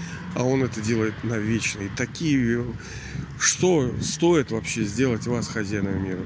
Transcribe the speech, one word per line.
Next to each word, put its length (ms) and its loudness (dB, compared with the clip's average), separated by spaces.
а 80 2
он 200 4
это 180 -2
делает 420 2
навечно. 580 0
И 80 -4
такие, 760 0
что 520 4
стоит 500 2
вообще 320 -2
сделать 420 0
вас 220 0
хозяином 560 -2
мира? 220 -4